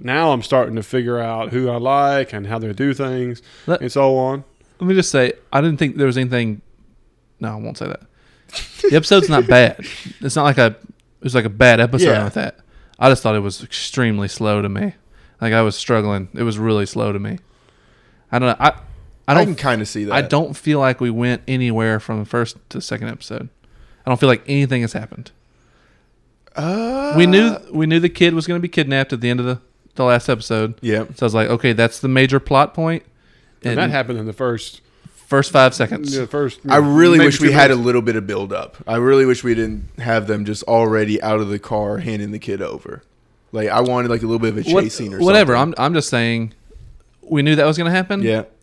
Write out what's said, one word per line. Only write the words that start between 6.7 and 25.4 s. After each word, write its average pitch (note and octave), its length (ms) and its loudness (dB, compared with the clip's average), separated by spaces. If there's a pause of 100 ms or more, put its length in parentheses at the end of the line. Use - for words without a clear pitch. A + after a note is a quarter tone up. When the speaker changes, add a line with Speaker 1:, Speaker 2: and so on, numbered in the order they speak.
Speaker 2:
No, A2 120 -8
I G#2+ 40 -12
won't A2 200 -12
say - 120 -10
that. - 120 -12 (920)
The D3+ 60 4
episode's F#3 320 4
not D3 180 2
bad. B2 380 4 (180)
Speaker 3:
<laughs> - 200 -18
Speaker 2:
It's C#3 140 -4
not D3+ 80 0
like C#3+ 120 2
a, A#2+ 120 6
it - 560 -12
was B2+ 100 -4
like A#2+ 100 2
a A2 60 -2
bad A#2 300 6
episode A#2+ 320 2
Speaker 3:
Yeah. G#2+ 120 0
Speaker 2:
with G2+ 100 -6
that. - 240 -6 (400)
I C3 120 4
just B2+ 120 2
thought A2 120 0
it G#2 60 0
was G2+ 220 -8
extremely A2 680 -4
slow G#2 340 -2
to G2+ 80 -4
me. F3 240 -6 (460)
Like, A2+ 120 -2
I A2+ 100 2
was G#2+ 140 0
struggling. G#2 580 -2
It A#2 100 -4
was A2 140 -4
really G#2+ 280 0
slow G#2+ 260 -6
to G2+ 60 -6
me. G#2+ 200 -8 (920)
I B2 60 -2
don't B2+ 100 0
know. - 100 0
I, D3 120 4
I - 40 -6 (580)
Speaker 3:
I - 20 4
Speaker 2:
don't F#3 100 4
Speaker 3:
can G3 100 -4
kinda A#2 300 -2
see G#2 200 -8
that. G2+ 100 -4
Speaker 2:
I C#3 80 0
don't D3 340 -2
feel D3+ 240 -2
like C3 200 0
we B2 100 -2
went A#2+ 360 -2
anywhere A2+ 540 -2
from A2 200 -8
the G#2 40 -6
first A#2 320 -4 (140)
to - 80 -10
the - 40 -12
second A2+ 260 -10
episode. A#2 420 -14 (560)
I C3 40 -4
don't A#2+ 80 -2
feel C#3 100 4
like A#2+ 180 2
anything C#3 340 0
has A#2 140 -6
happened. - 360 -12 (1300)